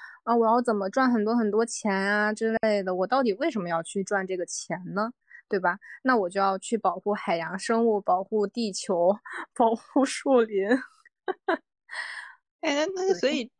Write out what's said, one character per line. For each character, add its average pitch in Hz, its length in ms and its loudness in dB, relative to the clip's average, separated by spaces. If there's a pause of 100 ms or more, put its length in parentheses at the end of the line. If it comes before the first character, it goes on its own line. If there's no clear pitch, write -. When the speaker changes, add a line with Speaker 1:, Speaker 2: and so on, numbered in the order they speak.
(220)
Speaker 1:
啊， 233 140 0
我 226 100 4
要 233 160 4
怎 233 140 0
么 196 120 -2
赚 254 220 2
很 220 140 2
多 220 100 0
很 220 160 2
多 220 160 2
钱 - 260 -4
啊 208 400 0
之 220 300 -2
类 208 180 2
的， 185 140 -2
我 185 140 0
到 269 160 2
底 220 80 2
为 269 180 -2
什 220 100 -4
么 175 80 -4
要 165 140 -2
去 196 220 -6
赚 196 200 -2
这 185 120 -4
个 175 100 -4
钱 - 340 -8 (140)
呢？ 220 180 -4 (340)
对 196 140 -2
吧？ 180 180 0 (240)
那 262 140 4
我 190 120 2
就 196 120 -2
要 190 160 2
去 214 220 -4
保 185 200 0
护 202 140 -2
海 196 240 -2
洋 165 220 -6
生 233 260 0
物， 214 160 2
保 185 240 0
护 208 220 0
地 214 260 -4
球， 180 420 2 (200)
<laughs> - 200 -14
保 226 200 4
护 - 300 0
树 269 360 2
林。 208 260 0 (600)
<laughs> - 360 -4 (960)
Speaker 2:
哎， 311 140 -2
那， 294 120 0
那 381 280 -2
所 - 140 0
以 269 320 -2